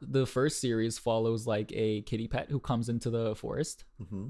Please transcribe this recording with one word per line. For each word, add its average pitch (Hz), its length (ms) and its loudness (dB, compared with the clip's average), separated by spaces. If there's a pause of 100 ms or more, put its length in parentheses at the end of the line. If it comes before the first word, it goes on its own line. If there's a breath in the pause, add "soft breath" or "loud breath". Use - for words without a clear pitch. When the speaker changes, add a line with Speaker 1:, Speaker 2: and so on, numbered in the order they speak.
Speaker 1:
the 135 260 2
first 139 340 2
series 113 380 2
follows, 113 480 2
like, 107 260 0
a 107 300 2
kitty 113 240 -2
pet 127 240 -4
who 143 80 0
comes 117 300 0
into 117 200 0
the 113 260 0
forest. - 500 -4 (140)
Speaker 2:
Mm-hmm. 98 300 -8